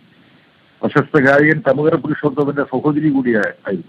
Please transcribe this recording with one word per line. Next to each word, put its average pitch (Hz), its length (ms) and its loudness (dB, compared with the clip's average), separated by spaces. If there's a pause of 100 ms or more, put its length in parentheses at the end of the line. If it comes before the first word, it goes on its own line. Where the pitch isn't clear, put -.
(840)
പ്രശസ്ത 147 380 0
ഗായകൻ 143 480 4
തമുകര 147 260 2
പുരുഷോത്തമന്റെ 143 680 -2
സഹോദരി 147 460 -2
കൂടിയായിരുന്നു 110 800 -2